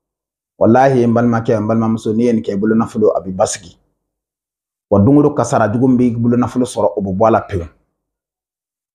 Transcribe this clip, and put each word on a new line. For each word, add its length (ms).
Walahi, 460
n 100
balimakɛ, 440
n 80
balimamuso, 480
n'i 100
ye 80
nin 100
kɛ, 100
i 40
bolo 180
nafolo, 420
a 40
bɛ 160
basigi. 400
Wa 80
don 200
o 40
don 120
kasara 380
jugu 160
min 80
b'i 200
bolo 200
nafolo 280
sɔrɔ, 320
o 40
bɛ 160
bɔ 100
a 40
la 120
pewu. 260